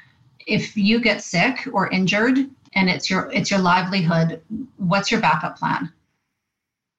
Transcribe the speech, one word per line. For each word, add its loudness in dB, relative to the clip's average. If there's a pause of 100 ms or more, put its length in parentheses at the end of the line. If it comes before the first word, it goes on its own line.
(460)
if -2
you 2
get 0
sick -2
or 0
injured 2 (360)
and 2
it's -4
your, -2
it's -2
your 2
livelihood, 2 (360)
what's 0
your 2
backup 0
plan? -6 (1080)